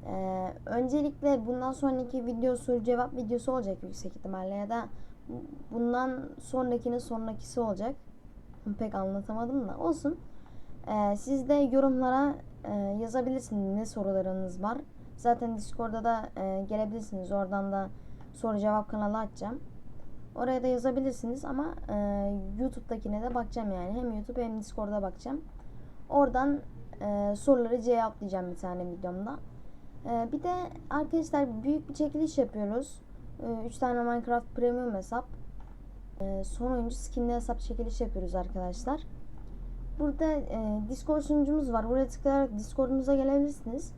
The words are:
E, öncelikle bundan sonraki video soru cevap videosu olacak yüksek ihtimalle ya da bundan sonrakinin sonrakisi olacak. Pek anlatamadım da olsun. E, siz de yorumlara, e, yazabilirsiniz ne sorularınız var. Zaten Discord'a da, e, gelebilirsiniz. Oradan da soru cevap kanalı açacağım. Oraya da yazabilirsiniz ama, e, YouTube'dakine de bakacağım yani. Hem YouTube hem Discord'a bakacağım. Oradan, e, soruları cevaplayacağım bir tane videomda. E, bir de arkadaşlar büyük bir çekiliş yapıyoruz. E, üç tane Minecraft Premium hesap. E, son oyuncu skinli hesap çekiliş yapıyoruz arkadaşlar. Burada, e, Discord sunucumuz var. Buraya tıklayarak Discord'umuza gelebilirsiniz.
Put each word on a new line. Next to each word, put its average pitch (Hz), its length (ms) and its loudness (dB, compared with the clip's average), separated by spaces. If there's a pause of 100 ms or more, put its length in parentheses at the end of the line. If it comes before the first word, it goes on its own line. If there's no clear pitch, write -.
E, 190 400 -2 (200)
öncelikle 269 800 2
bundan 254 260 0
sonraki 254 540 0
video 247 300 2
soru 240 260 0
cevap 240 320 2
videosu 240 380 0
olacak 196 300 -2
yüksek - 340 -8
ihtimalle 190 380 -4
ya 202 140 -4
da 226 200 -2 (840)
bundan 240 400 2 (280)
sonrakinin 247 600 0
sonrakisi 226 600 -4
olacak. 220 340 0 (840)
Pek 214 160 -2
anlatamadım 208 760 0
da 196 100 -6
olsun. 330 400 2 (680)
E, 208 300 4
siz 262 320 0
de 285 60 10
yorumlara, 269 800 6 (300)
e, 208 100 -2
yazabilirsiniz 214 1000 0
ne 214 120 0
sorularınız 190 760 0
var. 220 160 0 (380)
Zaten 233 400 4
Discord'a 226 480 -2
da, 226 320 2
e, 190 320 -2
gelebilirsiniz. 208 640 -2
Oradan 196 400 0
da 196 160 0 (440)
soru 220 260 -2
cevap 214 300 2
kanalı 208 300 0
açacağım. 214 420 -6 (720)
Oraya 247 280 2
da 247 40 2
yazabilirsiniz 254 800 2
ama, 285 300 -2 (140)
e, 208 80 0 (640)
YouTube'dakine 220 640 -2
de 247 120 -2
bakacağım 226 380 -2
yani. 180 200 -2
Hem 240 220 -2
YouTube 214 300 -2
hem 220 160 -2
Discord'a 208 420 -2
bakacağım. 233 380 -4 (680)
Oradan, 277 500 6 (400)
e, 202 360 2
soruları 240 440 6
cevaplayacağım 214 680 2
bir 175 60 -6
tane 180 300 -4
videomda. 185 500 -4 (720)
E, 233 260 0
bir 294 100 -2
de 359 120 0 (360)
arkadaşlar 294 720 2
büyük 294 260 0
bir 285 60 -6
çekiliş 302 440 2
yapıyoruz. 220 640 0 (380)
E, 226 260 -2
üç 233 120 -6
tane 240 240 2
Minecraft 240 520 0
Premium 240 400 2
hesap. 214 300 -2 (960)
E, 196 240 0
son 240 260 -2
oyuncu 240 260 0
skinli 240 380 0
hesap 240 260 -2
çekiliş 226 400 -2
yapıyoruz 185 340 -2
arkadaşlar. 185 680 -2 (960)
Burada, 294 260 2
e, 220 640 0
Discord 302 320 0
sunucumuz 294 520 4
var. 220 160 2
Buraya 262 200 4
tıklayarak 269 500 4
Discord'umuza 262 560 2
gelebilirsiniz. 277 840 2